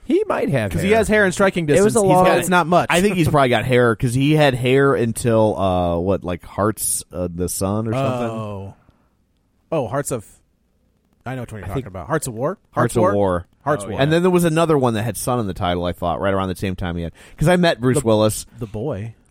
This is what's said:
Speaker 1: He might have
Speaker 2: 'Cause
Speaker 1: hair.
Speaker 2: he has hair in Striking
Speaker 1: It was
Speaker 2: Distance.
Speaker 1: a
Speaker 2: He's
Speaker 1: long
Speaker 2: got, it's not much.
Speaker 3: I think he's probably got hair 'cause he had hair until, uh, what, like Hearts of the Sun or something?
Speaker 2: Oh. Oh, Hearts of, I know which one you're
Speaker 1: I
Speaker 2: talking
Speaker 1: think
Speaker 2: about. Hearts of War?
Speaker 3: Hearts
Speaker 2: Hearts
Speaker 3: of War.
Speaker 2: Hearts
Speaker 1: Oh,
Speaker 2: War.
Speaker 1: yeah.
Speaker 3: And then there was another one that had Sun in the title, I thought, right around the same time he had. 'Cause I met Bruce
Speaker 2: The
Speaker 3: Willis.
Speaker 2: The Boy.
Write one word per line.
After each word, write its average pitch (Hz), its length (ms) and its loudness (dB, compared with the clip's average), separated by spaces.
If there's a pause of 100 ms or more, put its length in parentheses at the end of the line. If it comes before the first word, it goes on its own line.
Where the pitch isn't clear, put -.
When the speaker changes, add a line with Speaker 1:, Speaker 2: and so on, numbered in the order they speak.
Speaker 1:
He 381 220 0
might - 220 -2
have 139 240 -2
Speaker 2:
'Cause 165 80 -2
Speaker 1:
hair. 180 100 -2
Speaker 2:
he 214 60 4
has 214 120 2
hair 214 160 4
in 185 80 2
Striking 185 360 0
Speaker 1:
It 147 60 2
was 202 200 4
Speaker 2:
Distance. - 20 0
Speaker 1:
a 220 100 4
Speaker 2:
He's - 80 4
Speaker 1:
long 185 100 6
Speaker 2:
got, 185 140 4
it's 170 100 -2
not 180 180 4
much. 165 240 2
Speaker 3:
I 170 100 4
think 202 140 2
he's 160 140 2
probably 135 220 4
got 110 140 2
hair 123 300 4
'cause 120 200 -2
he 139 180 2
had 151 220 4
hair 131 420 2
until, 110 600 2
uh, 90 420 0
what, 92 260 -2
like 90 200 -8
Hearts - 580 -4 (100)
of 87 240 -6
the 87 120 -4
Sun 104 380 -4
or 110 60 -4
something? 127 360 -4
Speaker 2:
Oh. 104 460 -12 (960)
Oh, 147 160 -2
Hearts 135 240 -6
of, 120 160 -6 (1000)
I 131 120 -10
know 123 60 -10
which - 100 -14
one 107 80 -14
you're 92 60 -14
Speaker 1:
I - 20 -10
Speaker 2:
talking 131 160 -8
Speaker 1:
think - 20 -18
Speaker 2:
about. 92 220 -14
Hearts 160 180 -4
of 120 80 -10
War? 143 240 -6 (140)
Speaker 3:
Hearts - 220 -2
Speaker 2:
Hearts - 20 -2
Speaker 3:
of 101 180 4
War. 92 320 0 (180)
Speaker 2:
Hearts 139 200 -2
Speaker 1:
Oh, 98 40 -10
Speaker 2:
War. 101 80 -6
Speaker 1:
yeah. 120 60 0
Speaker 3:
And 151 100 2
then 170 100 2
there 185 80 4
was 175 140 4
another 160 320 2
one 127 180 2
that 104 100 -2
had 110 120 -6
Sun 123 220 -4
in 110 80 -4
the 92 80 -6
title, 87 300 -2
I 87 80 -2
thought, 82 280 -4
right 95 140 0
around 95 140 -2
the 90 80 -6
same 95 180 -6
time 87 220 -6
he 85 80 -6
had. 80 80 -10 (240)
'Cause 147 120 -2
I 180 80 4
met 170 240 0
Bruce 123 200 0
Speaker 2:
The 113 60 -6
Speaker 3:
Willis. 107 380 2 (140)
Speaker 2:
The 120 80 -8
Boy. 110 480 -10 (160)